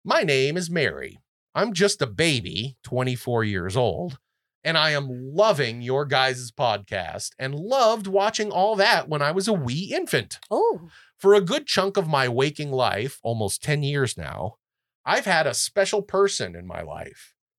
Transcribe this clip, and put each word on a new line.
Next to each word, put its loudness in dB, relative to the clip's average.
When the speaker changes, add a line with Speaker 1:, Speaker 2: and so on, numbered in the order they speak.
Speaker 1:
my 2
name 2
is -6
Mary. -4
I'm 0
just 2
a -2
baby, -2
twenty-four -2
years -2
old, -2
and 0
I 2
am -2
loving 0
your 0
guys' 0
podcast -4
and -6
loved 2
watching 0
all 2
that 4
when 0
I 2
was -2
a 4
wee -2
infant. -2
Speaker 2:
Oh. 0
Speaker 1:
For 8
a 6
good -2
chunk 0
of 0
my 2
waking -2
life, 0
almost -2
ten -2
years -2
now, -8
I've 0
had 2
a -2
special 0
person 0
in -14
my -10
life. -14